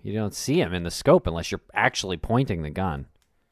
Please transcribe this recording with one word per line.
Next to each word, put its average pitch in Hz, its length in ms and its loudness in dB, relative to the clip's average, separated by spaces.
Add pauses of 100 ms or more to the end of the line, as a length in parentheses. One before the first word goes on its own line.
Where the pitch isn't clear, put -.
you 101 120 -6
don't 107 200 -2
see 151 260 0
him 90 120 0
in 90 120 -2
the 85 60 -4
scope - 360 4
unless 82 240 -4
you're 95 100 -6 (140)
actually 101 420 0
pointing 110 460 0
the 76 80 -6
gun. 76 360 -2 (460)